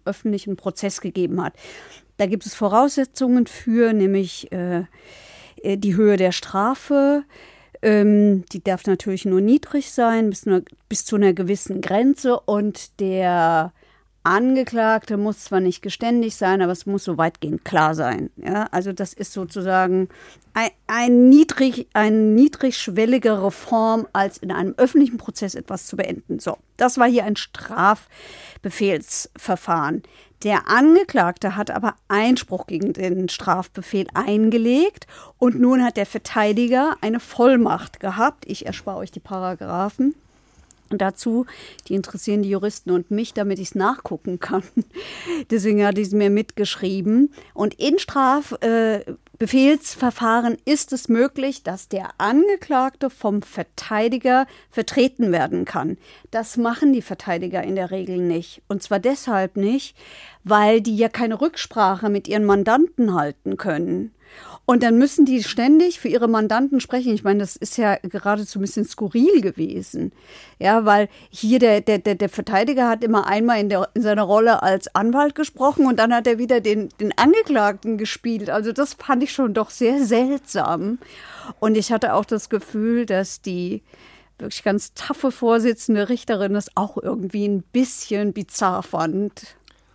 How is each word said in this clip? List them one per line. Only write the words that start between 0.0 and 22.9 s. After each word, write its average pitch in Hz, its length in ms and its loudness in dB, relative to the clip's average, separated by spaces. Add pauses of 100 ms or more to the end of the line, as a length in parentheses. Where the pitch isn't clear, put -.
öffentlichen 202 500 -6
Prozess - 460 -6
gegeben 180 400 -4
hat. - 120 -8 (640)
Da 202 100 0
gibt 196 180 -4
es 196 80 -12
Voraussetzungen 247 920 0
für, 226 460 0
nämlich, 196 580 -2
äh, 180 320 -4 (800)
äh, 196 140 -2
die 202 180 0
Höhe 208 220 4
der 185 140 2
Strafe. 277 920 0 (580)
Ähm, 208 720 4
die 185 120 -12
darf 185 220 -4
natürlich 190 400 -2
nur 190 160 2
niedrig 269 500 0
sein, 226 380 2
bis - 160 -8
nur, 185 160 2 (280)
bis - 160 -6
zu 226 100 -4
einer 202 180 4
gewissen 190 480 -4
Grenze. 247 580 0
Und 208 600 -4
der 175 720 0 (540)
Angeklagte 220 880 0
muss 208 280 -4
zwar 190 160 0
nicht 185 200 -2
geständig 233 540 -2
sein, 190 260 0
aber 175 120 0
es 175 120 -10
muss 196 180 -4
so 170 140 -4
weitgehend 165 480 -4
klar 156 300 2
sein. 127 420 -4
Ja, 208 340 -4
also 185 220 -4
das 180 200 -8
ist - 200 -12
sozusagen 185 760 0 (440)
ein, 226 160 -2 (180)
ein 247 420 6
niedrig-, 269 640 6
eine 214 240 2
niedrigschwelligere 220 1300 2